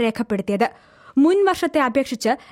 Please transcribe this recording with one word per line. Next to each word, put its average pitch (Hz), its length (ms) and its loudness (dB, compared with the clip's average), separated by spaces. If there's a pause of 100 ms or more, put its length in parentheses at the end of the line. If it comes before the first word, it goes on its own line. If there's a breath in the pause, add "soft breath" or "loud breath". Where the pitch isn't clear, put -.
രേഖപ്പെടുത്തിയത്. 214 680 -2 (480 soft breath)
മുൻ 370 280 4
വർഷത്തെ 339 360 0
അപേക്ഷിച്ച് 254 480 -2 (220 loud breath)